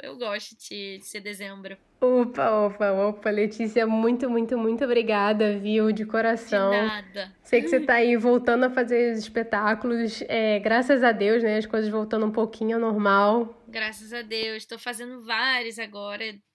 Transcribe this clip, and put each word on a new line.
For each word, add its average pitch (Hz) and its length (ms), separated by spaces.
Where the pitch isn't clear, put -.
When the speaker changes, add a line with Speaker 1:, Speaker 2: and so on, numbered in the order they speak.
Speaker 1:
eu - 160
gosto 220 400
de, 196 400
de 196 80
ser - 140
dezembro. 196 580
Speaker 2:
Opa, 247 520
opa, 208 420
opa, 208 360
Letícia, 214 560
muito, 226 440
muito, 233 280
muito 226 280
obrigada, 214 760
viu? 214 320
De 214 140
coração. 226 680
Speaker 1:
De 202 60
nada. 208 680
Speaker 2:
Sei 240 180
que 311 60
você 311 140
tá 262 140
aí 240 200
voltando 240 480
a 254 60
fazer 240 420
os 220 80
espetáculos. 220 1080
É, 220 300
graças 240 440
a 240 80
Deus, 214 320
né? 214 140
As 220 80
coisas 220 240
voltando 220 360
um 214 60
pouquinho 220 460
ao 226 40
normal. 208 880
Speaker 1:
Graças 214 460
a 240 80
Deus. 220 440
Tô 226 140
fazendo 247 460
vários 233 520
agora. 208 460